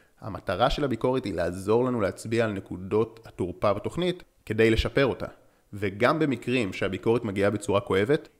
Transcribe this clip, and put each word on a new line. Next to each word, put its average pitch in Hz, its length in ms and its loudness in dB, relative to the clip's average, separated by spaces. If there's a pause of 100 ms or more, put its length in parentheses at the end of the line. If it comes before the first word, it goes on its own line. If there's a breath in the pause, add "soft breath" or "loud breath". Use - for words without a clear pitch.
(220 soft breath)
המטרה 95 480 -2
של 147 140 -2
הביקורת 131 420 -2
היא 101 80 -4
לעזור 92 520 0
לנו 123 160 -2
להצביע 113 440 0
על 110 60 -2
נקודות 95 760 -2
התורפה 95 480 -2
בתוכנית 170 500 -4 (220)
כדי 113 240 4
לשפר 113 360 2
אותה. 101 220 -2 (460 soft breath)
וגם 104 460 0
במקרים 123 540 0
שהביקורת 113 500 0
מגיעה 98 260 0
בצורה 101 320 0
כואבת, 107 480 0 (100)